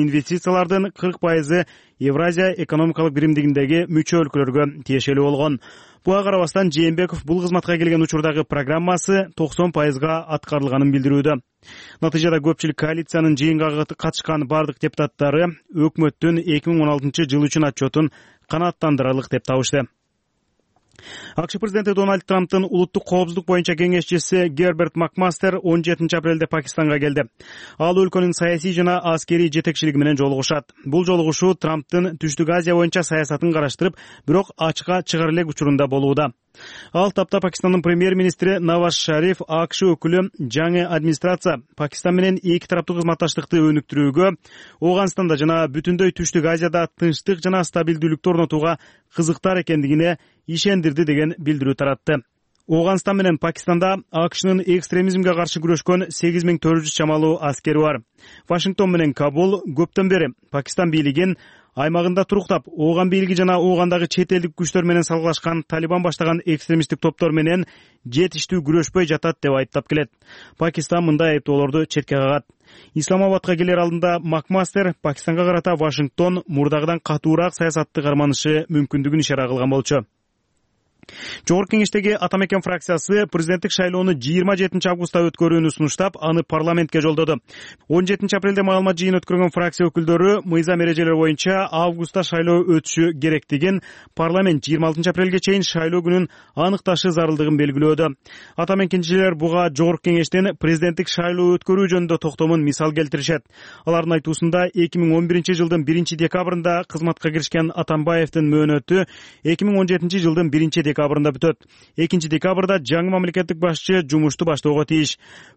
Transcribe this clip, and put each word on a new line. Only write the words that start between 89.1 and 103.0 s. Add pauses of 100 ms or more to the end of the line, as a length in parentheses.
өткөргөн
фракция
өкүлдөрү
мыйзам
эрежелери
боюнча
августта
шайлоо
өтүшү
керектигин, (360)
парламент
жыйырма
алтынчы
апрелге
чейин
шайлоо
күнүн (280)
аныкташы
зарылдыгын
белгилөөдө. (480)
Атамекенчилер
буга
Жогорку
Кеңештин
президенттик
шайлоо
өткөрүү
жөнүндө
токтомун
мисал
келтиришет. (380)